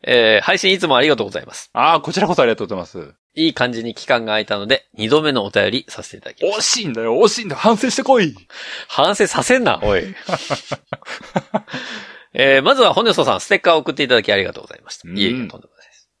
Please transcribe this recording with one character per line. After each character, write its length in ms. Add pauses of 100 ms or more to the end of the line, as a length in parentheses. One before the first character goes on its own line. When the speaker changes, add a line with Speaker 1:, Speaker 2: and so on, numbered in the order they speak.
Speaker 1:
え 380
ー、 20
配 140
信 160
い 60
つ 80
も 100
あ 40
り 80
が 60
と 80
う 40
ご 40
ざ 80
い 60
ま 80
す。 200
Speaker 2:
あ 240
ー、 40
こ 100
ち 80
ら 60
こ 80
そ 80
あ 40
り 60
が 40
と 80
う 40
ご 40
ざ 40
い 40
ま 80
す。 260 (200)
Speaker 1:
い 160
い 40
感 180
じ 120
に 120
期 120
間 180
が 60
空 100
い 40
た 120
の 100
で、 280
二 120
度 140
目 100
の 140
お 60
便 200
り 160
さ 160
せ 80
て 60
い 40
た 80
だ 60
き 80
ま 100
す。 40
Speaker 2:
惜 40
し 200
い 60
ん 60
だ 80
よ、 120
惜 160
し 140
い 20
ん 20
だ 80
よ。 60
反 160
省 120
し 60
て 80
こ 160
い。 160 (540)
Speaker 1:
反 260
省 120
さ 160
せ 140
ん 60
な、 180
お 140
い。 80
<laughs> 100 (2250)
え 260
ー、 20
ま 140
ず 60
は、 120
ホ 100
ネ 100
ソ 100
さ 120
ん、 60
ス 60
テ 80
ッ 60
カ 120
ー 20
を 20
送 140
っ 40
て 80
い 40
た 80
だ 80
き 100
あ 40
り 60
が 80
と 80
う 40
ご 60
ざ 60
い 80
ま 60
し 80
た。 100
Speaker 2:
う 60
ん。 40
Speaker 1:
い 60
え 60
い 0
え、 40 (140)
と 120
ん 20
で 60
も 100
な 60
い 40
で 60
す。 160 (100)